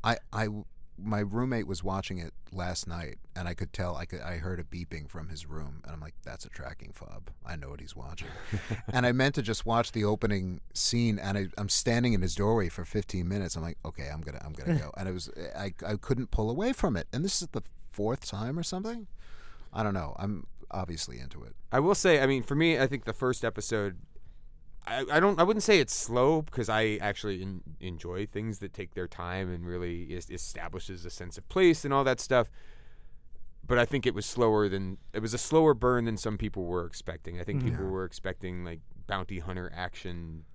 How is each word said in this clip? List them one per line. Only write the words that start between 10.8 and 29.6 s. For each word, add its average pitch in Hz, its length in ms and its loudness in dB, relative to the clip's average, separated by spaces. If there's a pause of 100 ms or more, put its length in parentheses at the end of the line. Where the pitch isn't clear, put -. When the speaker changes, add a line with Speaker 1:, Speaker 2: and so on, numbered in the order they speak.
Speaker 1:
and 101 200 -2
I, 95 100 0 (100)
I'm 101 120 -2
standing 120 420 4
in 95 100 6
his 90 140 2
doorway 104 320 4
for 90 160 -4
fifteen 92 460 -2
minutes. 95 260 0
I'm 80 80 -4
like, 85 220 -6
"Okay, 71 260 -6
I'm 78 80 -6
gonna, 76 240 -8
I'm 78 80 -8
gonna 151 260 2
go." 76 200 -2
And 95 100 -4
it 92 60 -2
was, 90 160 -6 (280)
I, 95 160 -6 (140)
I 104 80 0
couldn't 131 360 0
pull 107 180 2
away 208 240 2
from 127 240 2
it. - 160 -4
And 143 100 0
this - 180 0
is 180 120 -4
the - 80 -2 (320)
fourth 110 340 0
time 120 320 -4
or 165 40 -2
something. 214 440 -4 (640)
I 110 120 -2
don't 104 100 2
know. 78 260 -2
I'm 98 280 -4 (220)
obviously 85 480 -4
into 67 280 -8
it. - 100 -12 (160)
Speaker 2:
I 127 80 4
will 185 160 6
say, 165 260 8
I 135 40 6
mean, 135 180 4
for 143 120 0
me, 160 220 6
I 135 100 6
think 127 180 -2
the 113 80 -2
first 127 320 2
episode, 104 540 0 (880)
I, 120 240 0
I 151 80 10
don't, 190 200 8
I 170 40 10
wouldn't 208 180 6
say 202 180 10
it's 127 140 4
slow, 131 480 6
because 117 280 -2
I 110 320 4
actually 101 420 -2
en-, 95 180 -6 (180)
enjoy 90 460 -4
things 107 340 -4
that 98 140 -8
take 92 220 -10
their 90 120 -4
time 90 440 -4
and 87 160 -6